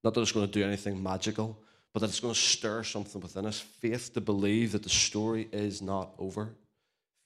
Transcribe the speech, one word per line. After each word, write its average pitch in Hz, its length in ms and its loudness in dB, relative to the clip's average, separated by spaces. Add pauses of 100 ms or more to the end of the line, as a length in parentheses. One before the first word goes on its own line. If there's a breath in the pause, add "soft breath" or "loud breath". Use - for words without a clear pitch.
Not 110 100 4
that 120 80 2
it's 107 100 2
gonna 101 160 4
do 101 160 2
anything 98 400 -2
magical, 107 580 -2 (300 soft breath)
but 110 80 -2
that 107 100 2
it's - 120 -2
gonna 120 120 -2
stir 110 520 2
something 101 340 -6
within 95 260 -6
us. 107 140 -4
Faith - 540 -4
to 113 80 -2
believe 104 500 2
that 104 120 0
the 95 60 -8
story 110 640 2
is 104 300 -2
not 95 360 -4
over. 104 380 -6 (720)